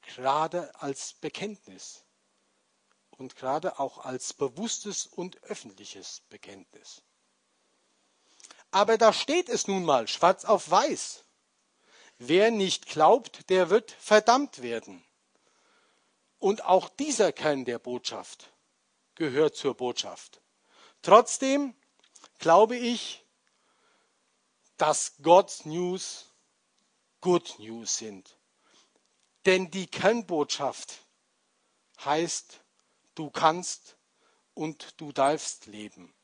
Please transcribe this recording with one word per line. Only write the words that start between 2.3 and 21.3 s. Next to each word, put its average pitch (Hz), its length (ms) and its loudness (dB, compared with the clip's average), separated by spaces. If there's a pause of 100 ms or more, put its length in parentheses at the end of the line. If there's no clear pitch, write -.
und 131 240 -18
gerade 156 440 -6
auch 135 200 -6
als 131 340 -10
bewusstes 147 720 -8
und - 380 -14
öffentliches 101 880 -16
Bekenntnis. - 760 -20 (1700)
Aber 208 260 4
da 214 160 6
steht 339 340 -2
es 240 200 -4
nun 190 180 -2
mal 131 220 2
schwarz - 360 2
auf 196 280 0
weiß. - 520 -2 (960)
Wer 170 320 4
nicht 196 380 -2
glaubt, - 640 2
der 185 180 2
wird 220 220 2
verdammt 214 720 2
werden. 117 420 -10 (1300)
Und 202 260 -2
auch - 240 4
dieser 240 420 0
Kern 139 340 -2
der 120 140 -6
Botschaft - 720 -12 (640)
gehört 147 400 0
zur 131 180 -4
Botschaft. - 680 -10 (600)
Trotzdem 269 720 4 (640)